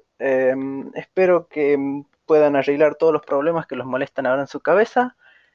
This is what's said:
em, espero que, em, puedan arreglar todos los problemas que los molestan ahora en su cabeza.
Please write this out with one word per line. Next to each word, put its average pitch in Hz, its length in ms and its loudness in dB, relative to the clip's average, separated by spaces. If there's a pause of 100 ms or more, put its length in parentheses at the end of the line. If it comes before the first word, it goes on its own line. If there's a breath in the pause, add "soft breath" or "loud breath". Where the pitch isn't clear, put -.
(180)
em, 135 760 -2
espero 180 520 0
que, 143 260 0
em, 139 320 -4 (200)
puedan 151 300 4
arreglar 147 400 2
todos 160 180 2
los 151 100 -2
problemas 156 440 -2
que 135 80 -10
los 127 100 -8
molestan 131 400 -6
ahora 131 160 0
en 139 60 -6
su - 140 -12
cabeza. 233 560 0 (380 soft breath)